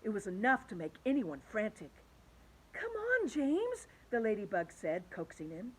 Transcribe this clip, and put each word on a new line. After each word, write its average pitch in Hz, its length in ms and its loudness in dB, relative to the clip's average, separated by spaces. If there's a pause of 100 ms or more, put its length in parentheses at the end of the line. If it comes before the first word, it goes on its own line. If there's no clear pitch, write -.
It 220 80 -2
was 202 160 -2
enough 214 420 2
to - 60 -8
make 160 220 -6 (100)
anyone 214 340 2 (100)
frantic. 208 420 -2 (800)
Come - 180 -4
on, 453 380 2
James, 320 580 0 (240)
the 240 100 2
Ladybug 202 520 0
said, 175 380 -2
coaxing 165 400 -8
him. 185 280 -10